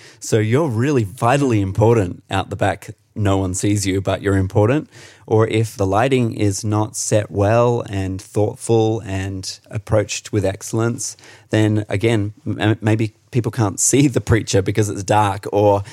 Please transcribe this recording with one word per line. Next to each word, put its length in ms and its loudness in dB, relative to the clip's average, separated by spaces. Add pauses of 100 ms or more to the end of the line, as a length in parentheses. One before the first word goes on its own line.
(200)
So 200 0
you're 280 2
really 360 0
vitally 580 2
important 720 2
out 180 -2
the 60 -8
back. 340 -4 (280)
No 200 0
one 160 -2
sees 340 -2
you, 140 0
but 200 -2
you're 140 2
important. 540 2 (360)
Or 220 2
if 300 -2
the 80 0
lighting 480 2
is 320 -2
not 320 -2
set 340 0
well 580 2
and 320 -4
thoughtful 840 0
and 520 -6 (140)
approached 640 -4
with 100 0
excellence, 720 -4 (340)
then 380 2
again, 460 0 (120)
m-, 360 0
maybe 320 0 (180)
people 220 -2
can't 260 -2
see 300 4
the 100 0
preacher 420 0
because 280 -2
it's 140 -6
dark 500 0
or 400 4